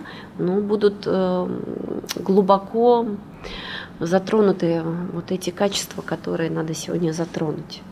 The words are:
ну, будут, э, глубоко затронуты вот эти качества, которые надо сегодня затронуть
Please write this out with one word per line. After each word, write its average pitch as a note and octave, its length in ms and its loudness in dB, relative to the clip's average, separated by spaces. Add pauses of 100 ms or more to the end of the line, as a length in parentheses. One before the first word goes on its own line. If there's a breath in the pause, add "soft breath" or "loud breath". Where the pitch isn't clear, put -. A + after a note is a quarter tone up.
(400 loud breath)
ну, F3+ 220 2
будут, G3+ 440 2
э, F#3 420 2 (680)
глубоко G3+ 920 4 (960 loud breath)
затронуты F#3 800 4 (320)
вот E3+ 180 -6
эти F3+ 180 -2
качества, G3 520 -2
которые E3+ 480 -2
надо D#3+ 240 -2
сегодня E3 380 -2
затронуть D#3+ 680 -4 (100)